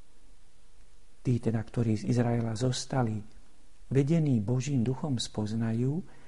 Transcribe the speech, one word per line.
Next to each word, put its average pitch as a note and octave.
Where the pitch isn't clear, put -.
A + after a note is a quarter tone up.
tí B2
teda, A2
ktorí A2+
z -
Izraela A#2
zostali, A#2+
vedení C#3+
Božím B2
duchom C3
spoznajú, A2+